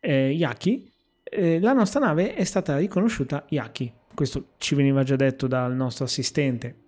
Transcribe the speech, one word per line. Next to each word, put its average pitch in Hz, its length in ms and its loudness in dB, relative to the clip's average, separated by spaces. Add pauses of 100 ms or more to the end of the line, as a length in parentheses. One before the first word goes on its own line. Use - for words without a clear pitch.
eh, 135 300 2
Yaki, 165 600 0 (320)
eh, 165 380 0
la 226 120 4
nostra 247 280 2
nave 196 340 2
è 233 100 -2
stata 160 320 -2
riconosciuta 175 720 0
Yaki. 123 440 -6 (220)
Questo - 420 -4
ci - 180 -2
veniva 139 300 4
già 135 120 0
detto 135 300 0
dal 127 280 -2
nostro 131 300 -4
assistente 123 720 -2 (140)